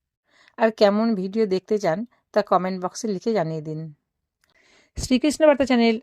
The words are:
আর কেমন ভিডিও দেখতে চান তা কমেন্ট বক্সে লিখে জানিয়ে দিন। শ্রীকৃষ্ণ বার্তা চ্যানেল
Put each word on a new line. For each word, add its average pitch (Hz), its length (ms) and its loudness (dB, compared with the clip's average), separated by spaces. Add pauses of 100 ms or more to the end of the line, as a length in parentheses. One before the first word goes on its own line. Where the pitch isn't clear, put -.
(580)
আর 226 140 4
কেমন 214 440 2
ভিডিও 196 320 -2
দেখতে 190 320 -2
চান 175 200 -2 (300)
তা - 140 -2
কমেন্ট 185 360 0
বক্সে 180 280 -8
লিখে 208 260 -2
জানিয়ে 160 280 -2
দিন। 156 180 -8 (1160)
শ্রীকৃষ্ণ 262 480 0
বার্তা 285 200 4
চ্যানেল 233 380 2